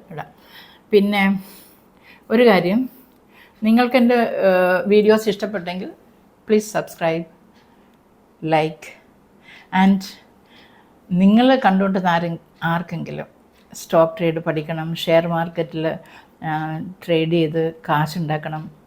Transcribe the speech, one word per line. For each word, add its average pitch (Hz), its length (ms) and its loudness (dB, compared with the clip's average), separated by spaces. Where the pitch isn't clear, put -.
ഇടാം. 156 160 -14
പിന്നെ 196 500 2
ഒരു 240 160 4
കാര്യം, 202 440 2
നിങ്ങൾക്ക് 240 340 2
എൻ്റെ, 240 180 4
ഏഹ്, 185 720 2
വീഡിയോസ് 214 420 4
ഇഷ്ടപ്പെട്ടെങ്കിൽ 196 640 -6
please 208 300 0
subscribe, 165 440 -4
like 156 440 -2
and 190 160 4
നിങ്ങൾ 226 520 4
കണ്ടുകൊണ്ടിരുന്ന 190 460 0
ആരെ-, 170 280 -2
ആർക്കെങ്കിലും 160 720 -6
സ്റ്റോക്ക് - 460 2
ട്രേഡ് 165 200 -2
പഠിക്കണം, 160 580 -6
ഷെയർ 170 300 0
മാർക്കറ്റിൽ, 170 600 -4
ആ, 156 340 -6
ട്രേഡ് 160 240 0
ചെയ്ത് 165 420 -2
കാശുണ്ടാക്കണം 156 840 -4